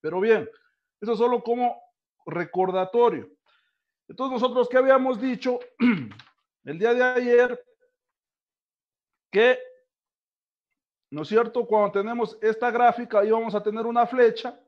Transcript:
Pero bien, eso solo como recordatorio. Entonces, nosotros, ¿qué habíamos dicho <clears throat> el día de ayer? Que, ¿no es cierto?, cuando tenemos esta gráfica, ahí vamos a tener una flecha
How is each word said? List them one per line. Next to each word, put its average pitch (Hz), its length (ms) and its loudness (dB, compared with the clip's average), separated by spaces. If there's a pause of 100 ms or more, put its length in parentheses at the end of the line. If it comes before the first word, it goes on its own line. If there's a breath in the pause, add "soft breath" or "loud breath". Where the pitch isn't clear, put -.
Pero 165 200 -4
bien, 220 280 2 (520 soft breath)
eso 220 160 -4
solo 240 260 0
como 240 400 -2 (420)
recordatorio. 185 1040 -2 (800)
Entonces, 262 340 -8
nosotros, 247 280 0
¿qué 254 80 0
habíamos 262 440 2
dicho 247 380 -4 (200)
<clears throat> - 880 -4
el 151 140 -10
día 226 160 2
de 247 80 0
ayer? 247 640 2 (1700)
Que, 247 260 4 (1500)
¿no 147 120 -10
es 151 60 -12
cierto?, 226 380 0
cuando 208 240 2
tenemos 220 500 -4
esta 220 300 0
gráfica, 240 480 2
ahí 208 140 2
vamos 226 240 -2
a 208 60 -4
tener 214 240 -4
una 233 200 2
flecha 240 600 0